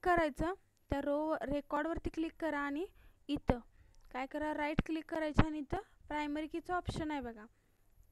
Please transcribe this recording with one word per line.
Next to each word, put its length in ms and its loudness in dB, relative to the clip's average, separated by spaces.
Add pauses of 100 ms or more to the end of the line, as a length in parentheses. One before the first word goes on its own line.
करायचं, 500 4 (360)
त्या 120 0
रो 400 0
रेकॉर्डवरती 680 -2
click 300 -2
करा 200 0
आणि 260 -2 (420)
इथं 320 2 (520)
काय 140 -4
करा? 280 -2
Right 320 0
click 200 -4
करायचं 400 6
आणि 120 -4
इथं 200 -4 (300)
primary 400 -2
कीचं 260 -4
ऑप्शन 380 -2
आहे 100 -2
बघा, 240 -8 (680)